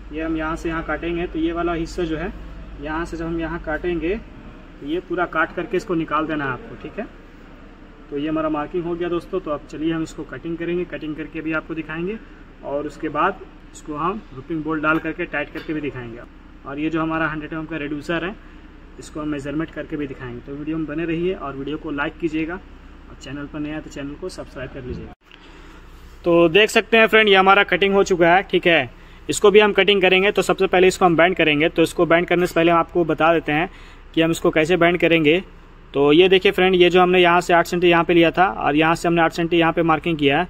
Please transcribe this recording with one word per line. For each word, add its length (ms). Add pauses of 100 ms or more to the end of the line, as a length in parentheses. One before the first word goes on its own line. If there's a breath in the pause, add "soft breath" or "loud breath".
(120)
ये 100
हम 140
यहाँ 200
से 120
यहाँ 140
काटेंगे, 440
तो 120
ये 140
वाला 220
हिस्सा 300
जो 120
है, 160 (500)
यहाँ 220
से 120
जब 100
हम 140
यहाँ 200
काटेंगे, 560
तो 720
ये 140
पूरा 260
काट 280
करके 220
इसको 200
निकाल 300
देना 180
है 80
आपको, 300
ठीक 160
है। 80 (1040)
तो 80
ये 100
हमारा 200
marking 360
हो 100
गया 140
दोस्तों। 320
तो 100
अब 160
चलिए 260
हम 100
इसको 220
cutting 320
करेंगे, 300
cutting 300
करके 240
भी 120
आपको 220
दिखाएंगे 440 (460 loud breath)
और 220
उसके 240
बाद 300 (320)
इसको 240
हम 240 (140)
रूपिंग 300
bolt 180
डाल 160
करके 280
tight 260
करके 220
भी 60
दिखाएंगे। 400 (460)
और 120
ये 120
जो 120
हमारा 260
हंड्रेड 240
एमएम 140
का 100
reducer 480
है, 100 (680 loud breath)
इसको 200
हम 80
मेजरमेंट 420
करके 260
भी 100
दिखाएंगे। 360
तो 100
वीडियो 240
में 100
बने 180
रहिए 300
और 220
वीडियो 200
को 160
लाइक 260
कीजिएगा 360
और 640
चैनल 300
पर 120
नया 160
है 60
तो 100
चैनल 240
को 140
सब्सक्राइब 420
कर 120
लीजिएगा। 300 (1120 loud breath)
तो 260
देख 200
सकते 260
हैं 100
फ्रेंड, 220
ये 80
हमारा 280
cutting 300
हो 100
चुका 240
है, 160
ठीक 220
है। 240 (380 loud breath)
इसको 220
भी 100
हम 120
cutting 300
करेंगे। 300
तो 100
सबसे 260
पहले 200
इसको 160
हम 120
bend 200
करेंगे। 320
तो 140
इसको 240
bend 200
करने 200
से 80
पहले 160
हम 80
आपको 280
बता 280
देते 180
हैं 180 (440 loud breath)
कि 80
हम 80
इसको 220
कैसे 260
bend 200
करेंगे। 440 (520)
तो 180
ये 160
देखिए 240
फ्रेंड, 220
ये 160
जो 120
हमने 160
यहाँ 220
से 140
आठ 120
centi 220
यहाँ 160
पे 100
लिया 160
था 180
और 280
यहाँ 180
से 140
हमने 140
आठ 100
centi 240
यहाँ 160
पे 120
marking 340
किया 200
है। 120